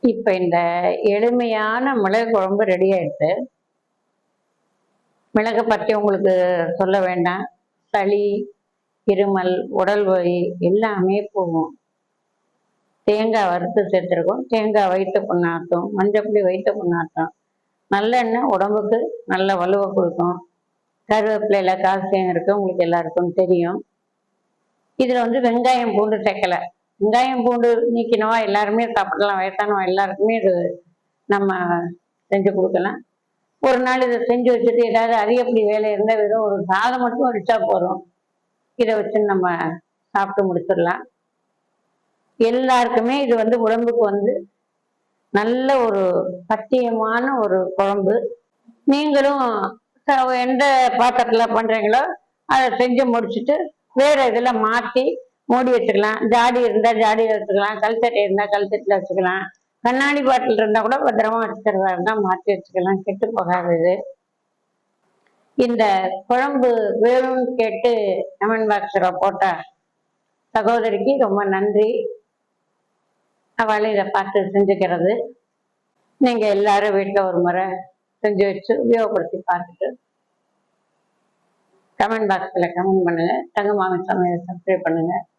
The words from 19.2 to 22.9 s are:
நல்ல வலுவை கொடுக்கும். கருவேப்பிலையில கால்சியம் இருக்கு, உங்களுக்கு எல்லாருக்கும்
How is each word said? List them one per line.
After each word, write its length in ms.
நல்ல 160
வலுவை 360
கொடுக்கும். 400
கருவேப்பிலையில 640
கால்சியம் 500
இருக்கு, 240
உங்களுக்கு 300
எல்லாருக்கும் 420